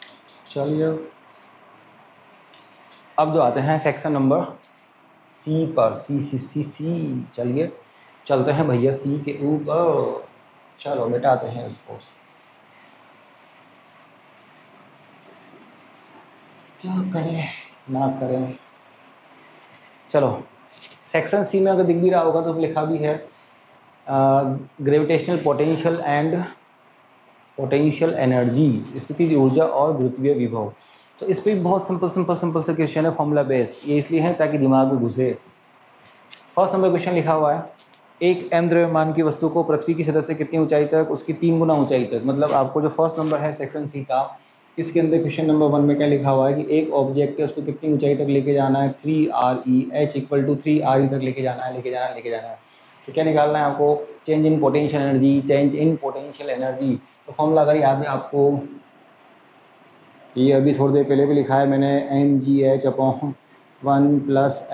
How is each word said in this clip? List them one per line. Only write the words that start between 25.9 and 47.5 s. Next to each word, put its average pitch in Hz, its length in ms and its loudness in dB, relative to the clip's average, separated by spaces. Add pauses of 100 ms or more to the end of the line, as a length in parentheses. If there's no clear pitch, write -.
and 147 240 0 (1300)
potential 147 640 0
energy, 127 500 2 (280)
स्थितिज 156 380 -2
ऊर्जा 135 280 4
और 151 320 0
गुरुत्वीय 131 380 0
विभव। 113 380 -4 (480)
तो - 60 -8
इस 190 140 -2
पे 214 140 0
भी 190 60 0
बहुत 185 260 0
simple, 180 220 -2
simple, 175 280 -2
simple 165 260 -2
से 165 120 -4
question 160 300 -2
है, 165 100 2
formula 147 300 0
based, 131 440 -2
ये 147 100 2
इसलिए 160 220 0
है 170 140 0
ताकि 151 240 0
दिमाग 135 340 4
में 127 100 0
घुसे। 120 280 -2 (1300)
फर्स्ट 190 180 2
नंबर 190 160 2
question 175 220 0
लिखा 160 200 0
हुआ 156 220 2
है, 165 100 -6 (580)
एक 180 300 0
एम 170 160 2
द्रव्यमान 165 440 2
की 160 100 0
वस्तु 156 260 0
को 165 140 0
पृथ्वी 160 320 -2
की 156 100 -4
सतह 151 180 0
से 156 120 -6
कितनी 156 240 -4
ऊंचाई 151 280 2
तक, 160 240 0
उसकी 151 240 -6
तीन 165 240 2
गुना 160 160 2
ऊंचाई 135 300 0
तक, 113 200 -4
मतलब 143 280 0
आपको 139 280 0
जो 156 100 0
फर्स्ट 160 280 -2
number 156 200 -2
है 147 160 -4
section 143 320 -8
सी 143 160 -10
का, 131 360 -4 (400)
इसके 165 220 -2
अंदर 160 180 2
question 156 280 -2
number 151 220 4
one 147 120 4
में 143 160 4
क्या 147 100 2
लिखा 139 240 2
हुआ 135 180 4
है 143 60 2
कि 151 120 -4 (120)
एक 156 160 -2
object 139 440 0
है 151 60 0
उसको 143 180 -6